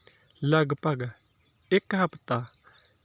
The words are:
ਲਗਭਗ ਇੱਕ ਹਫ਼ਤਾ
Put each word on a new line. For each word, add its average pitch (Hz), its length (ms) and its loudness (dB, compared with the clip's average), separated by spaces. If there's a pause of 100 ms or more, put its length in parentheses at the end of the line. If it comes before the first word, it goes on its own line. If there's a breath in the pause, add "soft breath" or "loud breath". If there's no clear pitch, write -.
(440 loud breath)
ਲਗਭਗ 147 640 0 (640)
ਇੱਕ 196 240 0
ਹਫ਼ਤਾ 131 500 -2 (600 loud breath)